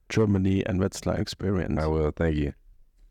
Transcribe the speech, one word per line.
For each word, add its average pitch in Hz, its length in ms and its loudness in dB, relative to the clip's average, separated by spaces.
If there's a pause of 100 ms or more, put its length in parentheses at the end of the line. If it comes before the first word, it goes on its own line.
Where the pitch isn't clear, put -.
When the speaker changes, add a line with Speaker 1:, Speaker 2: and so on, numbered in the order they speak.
Speaker 1:
Germany 98 560 2
and 92 160 -2
Wetzlar - 360 -2
experience. 92 640 -2
Speaker 2:
I 78 80 0
will. 78 240 0
Thank 82 240 0
you. 71 180 -2 (580)